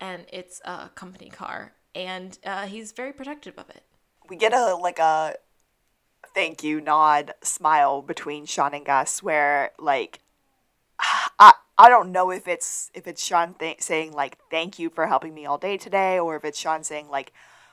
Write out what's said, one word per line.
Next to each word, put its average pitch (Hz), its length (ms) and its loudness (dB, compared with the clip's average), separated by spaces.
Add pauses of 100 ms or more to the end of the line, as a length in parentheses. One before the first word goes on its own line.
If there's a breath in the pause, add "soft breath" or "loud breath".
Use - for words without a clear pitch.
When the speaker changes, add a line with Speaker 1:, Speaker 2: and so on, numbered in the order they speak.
Speaker 1:
and 180 320 -14
it's 180 320 -18
a - 300 -14
company 185 340 -20
car, - 440 -16 (220)
and, 185 500 -12
uh, 196 220 -8
he's 214 240 -16
very 262 220 -14
protective 277 440 -18
of - 120 -20
it. - 140 -20 (440)
Speaker 2:
We 185 80 -16
get 220 180 0
a, 233 220 2
like, 175 240 -4
a 156 360 0 (1000)
thank 160 280 -4
you 151 160 -4
nod 151 600 2
smile 143 640 0
between 147 420 -10
Sean 143 300 -2
and 143 100 -14
Gus 139 380 -2
where, 147 560 0
like, 139 400 -4 (800)
<sighs> - 400 -4
I, 202 140 12 (240)
I 226 120 12
don't 196 220 4
know 185 180 0
if 185 180 -8
it's, - 460 -8
if 180 140 -16
it's 175 180 -12
Sean 175 300 0
th-, - 260 -10
saying, 160 320 -6
like, 139 240 -6 (140)
"Thank 165 260 -6
you 165 140 -8
for 165 160 -2
helping 160 260 -2
me 151 140 -18
all 143 100 -4
day 196 200 -6
today," 190 420 -2
or 165 160 -4
if 147 100 -12
it's 151 140 -8
Sean 160 240 -6
saying, 151 260 -12
like, 139 240 -10 (400 soft breath)